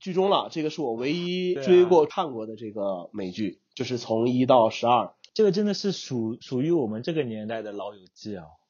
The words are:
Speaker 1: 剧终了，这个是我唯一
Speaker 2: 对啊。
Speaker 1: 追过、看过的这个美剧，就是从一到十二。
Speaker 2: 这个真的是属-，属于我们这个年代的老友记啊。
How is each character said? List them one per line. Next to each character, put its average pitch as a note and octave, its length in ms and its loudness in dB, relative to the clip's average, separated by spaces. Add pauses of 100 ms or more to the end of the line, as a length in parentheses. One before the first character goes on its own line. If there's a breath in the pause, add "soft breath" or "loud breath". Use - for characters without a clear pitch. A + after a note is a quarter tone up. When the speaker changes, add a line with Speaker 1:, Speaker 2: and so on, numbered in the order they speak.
Speaker 1:
剧 F#3+ 120 -8
终 F#3+ 160 2
了， C#3+ 220 2
这 D#3 140 -4
个 D3+ 60 -2
是 D#3 120 -8
我 A#2+ 120 -2
唯 B2+ 180 -4
一 F3+ 420 -2
Speaker 2:
对 C#3 80 -6
啊。 - 40 -4
Speaker 1:
追 F3+ 180 10
过、 F3 220 6
看 E3 260 -4
过 A2 140 -8
的 A2 100 -10
这 A2 160 -10
个 G2 400 -4
美 G2 180 -6
剧， F#2+ 300 -6 (140)
就 B2+ 100 -6
是 B2 120 -4
从 A2+ 320 0
一 B2+ 160 2
到 A#2+ 260 6
十 - 180 -2
二。 A#2 260 2 (180)
Speaker 2:
这 A3 120 2
个 G3 80 4
真 G#3 120 0
的 G3+ 100 0
是 G3 180 -4
属-， A#2 500 -6
属 B2+ 180 -4
于 D#3 120 0
我 D3 140 0
们 G#2+ 160 -6
这 F3 100 -6
个 D#3 100 -2
年 G#2+ 260 -6
代 A2+ 140 -6
的 G#2+ 100 -10
老 G2+ 220 -8
友 G2 60 -20 (140)
记 G#2 220 -12
啊。 E2+ 80 -12 (240)